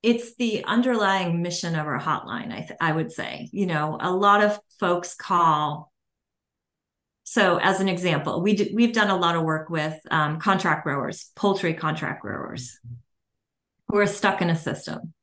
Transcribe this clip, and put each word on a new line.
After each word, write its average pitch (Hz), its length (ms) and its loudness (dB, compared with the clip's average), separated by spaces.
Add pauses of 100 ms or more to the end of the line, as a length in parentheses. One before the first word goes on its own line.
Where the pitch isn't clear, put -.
it's 233 340 0
the 226 280 -2
underlying 196 760 2
mission 175 320 -4
of 151 120 -2
our 143 140 -2
hotline, - 500 -6
I 98 100 -8
th-, - 200 -12
I 160 120 2
would 160 200 -2
say. - 400 -8
You 196 140 0
know, 156 340 -2
a 180 100 -2
lot 202 320 6
of 208 160 2 (220)
folks 175 340 0
call. 156 800 2 (1300)
So 185 340 2
as 190 220 2
an 190 80 2
example, 170 520 0
we 202 140 2
d-, 202 180 0
we've 233 220 4
done 208 160 2
a 190 60 2
lot 170 180 2
of 165 80 0
work 156 260 -2
with, 156 300 -2 (120)
um, 156 280 0
contract 180 460 0
growers, 143 500 -4
poultry 190 400 0
contract 160 480 -4
growers, - 560 -10 (1080)
who 202 100 2
are 202 80 6
stuck 196 340 0
in 170 80 2
a 165 80 4
system - 560 -8 (100)